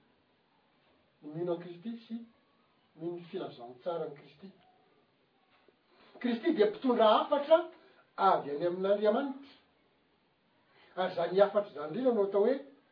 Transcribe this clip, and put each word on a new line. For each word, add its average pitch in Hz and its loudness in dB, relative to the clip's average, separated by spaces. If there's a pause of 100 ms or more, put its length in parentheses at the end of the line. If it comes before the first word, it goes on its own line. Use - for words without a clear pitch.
(1200)
Ny 151 -16
mino 170 -4
an'i 175 -12
Kristy 226 -12 (100)
sy 233 -10 (760)
mino 170 -8
ny 170 -14
filazantsara 147 -8
an'i 143 -12
Kristy. - -20 (1700)
Kristy 240 0
dia 202 4
mpitondra 226 2 (100)
hafatra 320 4 (520)
avy 185 2
any 156 -2
amin'Andriamanitra. 208 0 (1500)
Ary 185 -2
izany 170 0
hafatra 202 2
izany 147 -10
indrindra 240 0
no 202 2
atao 202 2
hoe 262 2 (360)